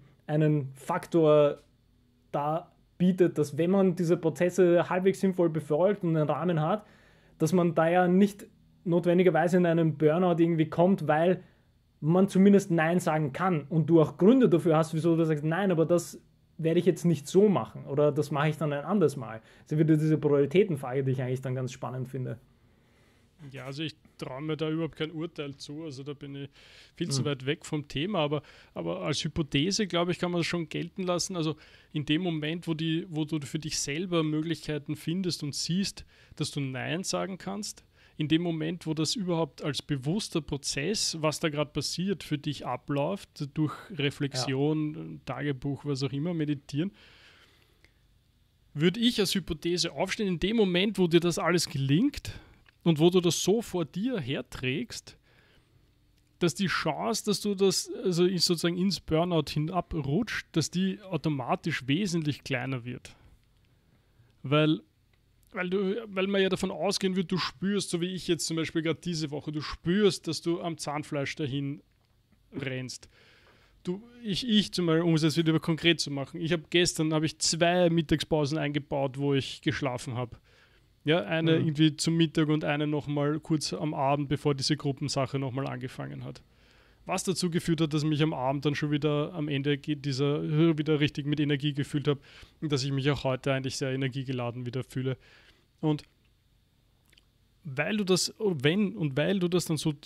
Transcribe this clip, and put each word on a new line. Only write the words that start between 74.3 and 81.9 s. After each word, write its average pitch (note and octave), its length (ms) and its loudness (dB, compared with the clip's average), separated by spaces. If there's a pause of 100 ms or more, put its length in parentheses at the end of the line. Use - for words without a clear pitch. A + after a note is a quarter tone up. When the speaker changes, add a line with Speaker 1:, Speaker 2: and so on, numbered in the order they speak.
Speaker 2:
ich G#3+ 240 4
zum F3+ 140 0
Beispiel, E3 200 4
um E3 80 6
es D3+ 80 4
jetzt D#3 140 2
wieder D#3+ 240 4
konkret E3 400 2
zu D3 100 -6
machen, C#3 300 -8
ich E3 120 -2
hab D#3+ 180 -4
gestern, E3 420 2
hab D#3 120 2
ich - 160 -4
zwei E3+ 500 4
Mittagspausen D#3 640 0
eingebaut, C#3+ 640 -4
wo C#3 160 2
ich - 260 -2
geschlafen B2 560 -4
hab. B2 240 -6 (640)
Ja, E3 220 2
eine D#3+ 340 2
Speaker 1:
Mhm. - 100 0
Speaker 2:
irgendwie D3+ 280 4